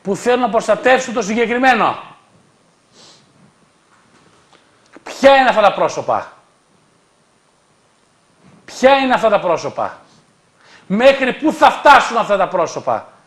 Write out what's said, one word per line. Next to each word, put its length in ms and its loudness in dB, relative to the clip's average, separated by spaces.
που 140 -4
θέλουν 240 -2
να 100 -2
προστατεύσουν 640 0
το 80 -4
συγκεκριμένο. 760 0
Ποια 320 2
είναι 140 2
αυτά 120 0
τα 120 2
πρόσωπα; 600 -4
Ποια 320 2
είναι 160 0
αυτά 160 0
τα 100 2
πρόσωπα; 600 -6
Μέχρι 460 2
πού 200 -2
θα 180 2
φτάσουν 460 4
αυτά 200 -2
τα 100 0
πρόσωπα 600 -4